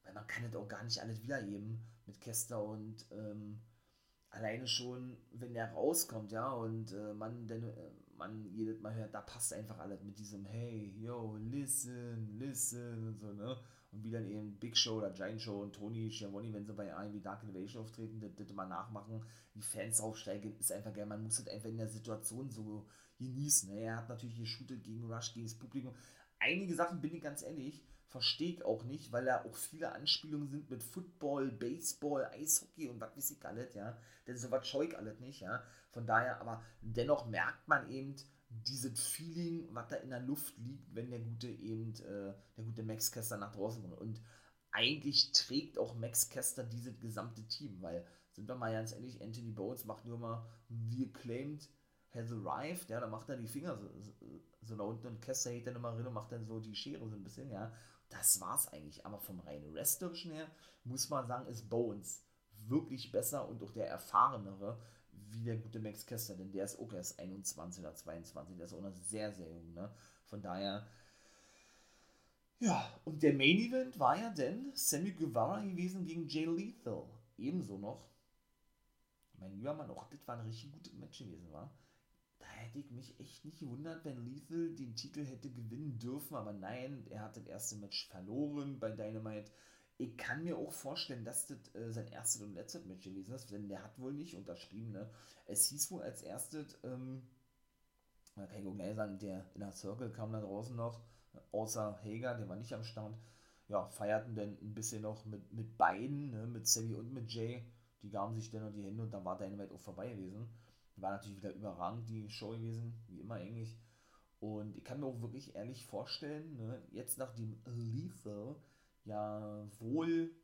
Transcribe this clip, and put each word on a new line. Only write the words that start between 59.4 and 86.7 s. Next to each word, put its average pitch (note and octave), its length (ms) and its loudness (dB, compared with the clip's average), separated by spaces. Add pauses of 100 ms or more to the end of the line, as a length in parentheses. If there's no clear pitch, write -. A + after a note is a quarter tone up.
rein D2 340 -8
wrestlerischen E3+ 580 2
her D#3 160 -6 (360)
muss B2+ 240 0
man C3+ 180 2
sagen, B2 200 -2
ist A2 220 -6
Bowens A2 540 2 (460)
wirklich C3 440 2
besser - 360 2
und A#2 140 -6
auch G2+ 100 -6
der A2 160 0
erfahrenere G2+ 920 6 (500)
wie A2+ 140 -2
der A2+ 120 2
gute A2+ 240 -4
Max G#2+ 260 -6
Kessler, A2 300 -4
denn F#2+ 160 -6
der G2 120 2
ist - 140 -4
auch A2 140 -6
erst F2+ 260 -4
einundzwanzig F#2 640 -4
oder D#2 100 -6
zweiundzwanzig, D#2+ 640 -8
der E2+ 100 -8
ist F2 60 -10
auch E2 80 -6
noch G2 140 -6
sehr, G#2 380 -2
sehr F2 180 -8
jung, E2 240 -10
ne? G2 180 -6 (320)
Von G#2 180 -6
daher, G2 440 0 (1700)
ja, F#3 300 8 (160)
und D3+ 180 2
der D3 120 12
Main C#3+ 240 12
Event B3 400 4
war C#3+ 180 10
ja A3+ 140 0
dann G3 440 2
Sammy F3 380 4
Guevara D#3 500 4
gewesen F#3 420 0
gegen E3 220 0
Jay D#3 200 2
Lethal. E3 580 0 (340)
Ebenso C3+ 380 0
noch. G2+ 320 -6 (1300)
Mein F#2+ 180 -10
lieber A#2 220 -2
Mann, - 160 -6
auch B2 180 -8
das - 180 -14
war A#2+ 120 -4
ein A2+ 80 -4
richtig A2+ 260 -6
gutes - 220 -14
Match - 240 -12
gewesen, F2 340 -10
wa? A#2 180 -8 (680)
Da - 80 -18
hätte A2+ 320 -10
ich C#3+ 120 -8
mich A#2+ 300 -10
echt - 240 -14
nicht D3+ 140 -12
gewundert, D#3 460 -4
wenn B2+ 200 -4
Lethal D#3+ 500 0
den B2 220 -4
Titel C3 280 -4
hätte C3 260 -6
gewinnen A#2+ 480 -2
dürfen, C3 360 -2
aber G#2 200 -2
nein, A#2 560 -4